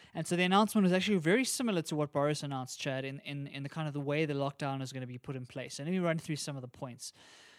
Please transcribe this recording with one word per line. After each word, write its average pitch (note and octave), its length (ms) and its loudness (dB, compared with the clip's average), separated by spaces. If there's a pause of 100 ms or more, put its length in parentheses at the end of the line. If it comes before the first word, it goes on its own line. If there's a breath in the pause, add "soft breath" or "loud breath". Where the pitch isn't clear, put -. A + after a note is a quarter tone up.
(140 loud breath)
And D#3+ 120 -4
so F3 120 0
the F3+ 60 4
announcement G3+ 400 6
was F3+ 100 6
actually F#3+ 240 4
very F3+ 260 4
similar A3 380 0
to D3+ 160 -4
what D3 160 0
Boris D3 300 2
announced, C3+ 360 -6
Chad, C3+ 240 -4
in, C3+ 220 -8
in, C#3+ 220 -6
in C#3 160 -10
the C#3 40 -4
kind D#3 220 -4
of C#3 40 -4
the C#3+ 60 -4
way D3 260 0
the D3 100 0
lockdown C#3 460 -2
is C3 120 -6
gonna C3 120 -8
be B2 120 -10
put C#3 180 -8
in B2+ 100 -8
place. C3 340 -10
And C#3+ 100 -4
let - 20 0
me F#3 80 2
run E3 200 2
through D#3 180 -4
some C#3+ 180 -8
of C3+ 60 -10
the B2+ 80 -10
points. - 420 -12 (480 loud breath)